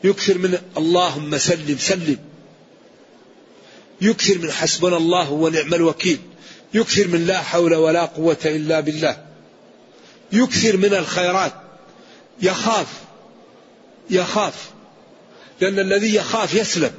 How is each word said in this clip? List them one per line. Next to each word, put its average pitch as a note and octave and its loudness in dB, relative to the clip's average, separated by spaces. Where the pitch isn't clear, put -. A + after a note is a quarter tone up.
يكثر G3 2
من F3+ 0
"اللهم D#3 0
سلم D3+ 0
سلم"، E3 -2
يكثر G3 2
من E3 -6
"حسبنا E3+ 0
الله E3 0
ونعم D#3 0
الوكيل"، E3+ 0
يكثر G#3 2
من E3+ 0
"لا F#3 0
حول E3+ 2
ولا D#3+ 2
قوة D#3+ 0
إلا D#3 0
بالله"، D3+ -4
يكثر A3+ 2
من G3+ 2
الخيرات، F3+ 0
يخاف، F#3+ 0
يخاف، F#3 -2
لأن G3 0
الذي G3+ 0
يخاف G3+ -2
يسلم. F3+ 0